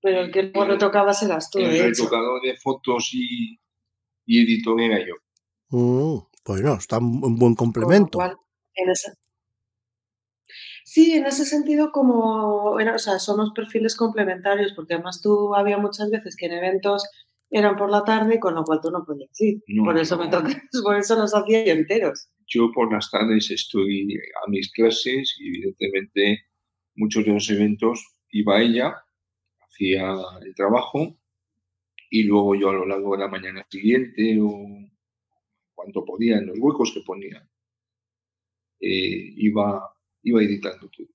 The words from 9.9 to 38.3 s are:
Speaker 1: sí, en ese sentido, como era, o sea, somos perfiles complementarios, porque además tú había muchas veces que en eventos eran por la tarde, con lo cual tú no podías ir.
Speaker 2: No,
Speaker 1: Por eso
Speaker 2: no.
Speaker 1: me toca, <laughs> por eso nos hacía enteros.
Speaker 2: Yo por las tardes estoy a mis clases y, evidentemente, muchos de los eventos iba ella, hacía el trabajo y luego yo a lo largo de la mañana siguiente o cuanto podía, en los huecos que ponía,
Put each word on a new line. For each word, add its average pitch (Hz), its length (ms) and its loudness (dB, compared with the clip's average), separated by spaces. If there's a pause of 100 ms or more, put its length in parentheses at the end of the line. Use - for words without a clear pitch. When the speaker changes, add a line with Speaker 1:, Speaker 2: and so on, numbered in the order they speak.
Speaker 1:
sí, 330 280 6
en 285 120 2
ese 277 200 0
sentido, 302 460 0
como 220 880 2
era, 220 160 0
o - 40 -2
sea, 190 200 -2
somos 214 340 -2
perfiles 220 420 -2
complementarios, 202 760 -2
porque 165 200 -8
además 180 280 -8
tú 208 340 2
había 202 220 2
muchas 208 320 -4
veces 214 280 -6
que 180 80 -8
en 170 80 -4
eventos 196 500 -2 (460)
eran 208 280 2
por 202 120 -2
la 208 140 2
tarde, 226 360 2
con 185 160 -2
lo 160 80 -2
cual 156 180 0
tú 165 100 -6
no 175 140 -6
podías 143 240 -12 (120)
ir. 214 260 0
Speaker 2:
No, 208 180 2
Speaker 1:
Por - 120 2
eso 160 200 0
Speaker 2:
no. 170 80 -4
Speaker 1:
me - 40 -6
toca, - 180 0
<laughs> 262 360 -6
por 202 140 2
eso 208 200 2
nos 214 160 0
hacía 214 320 2
enteros. 160 640 0 (160)
Speaker 2:
Yo 117 280 2
por 117 200 0
las 104 180 -4
tardes 107 400 0
estoy 98 640 -2 (320)
a 101 40 -10
mis 98 220 -4
clases 127 680 0
y, - 100 -12
evidentemente, 98 960 -2 (500)
muchos 107 300 -2
de 107 80 2
los 104 160 -2
eventos 107 560 0 (260)
iba 104 300 2
ella, 120 340 0 (640)
hacía 95 540 -4 (280)
el 95 140 -18
trabajo 127 640 -2 (920)
y 110 140 2
luego 101 320 4
yo 98 140 2
a 98 40 0
lo 95 120 -2
largo 98 300 -4
de 98 80 -6
la 95 40 -4
mañana 95 420 -12
siguiente 110 720 0
o 104 160 -2 (1160)
cuanto 98 300 -8
podía, 110 320 0
en 95 100 -2
los 95 120 -10
huecos 143 340 2
que - 80 -10
ponía, 98 460 -14 (1300)